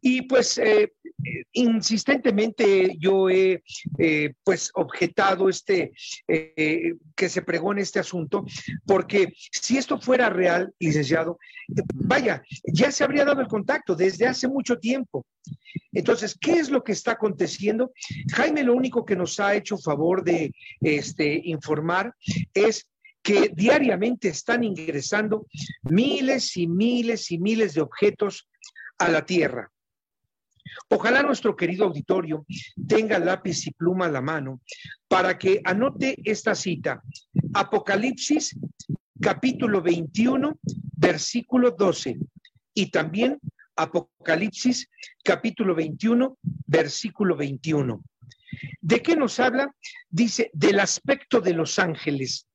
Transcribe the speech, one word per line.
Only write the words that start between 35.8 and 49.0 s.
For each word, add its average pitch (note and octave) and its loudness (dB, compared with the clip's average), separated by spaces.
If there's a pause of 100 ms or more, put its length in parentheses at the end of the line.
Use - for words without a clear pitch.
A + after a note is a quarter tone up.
esta G#3+ -2
cita. D3+ -4 (520)
Apocalipsis, G#3 0 (640)
capítulo G#3 0
veintiuno, A3 0 (380)
versículo A#3+ 2
doce. - 0 (560)
Y G3 0
también G3+ 0 (380)
Apocalipsis, E3+ -2 (360)
capítulo F#3+ 0
veintiuno, A3+ 0
versículo - -2
veintiuno. C#3 -4 (800)
¿De F3 2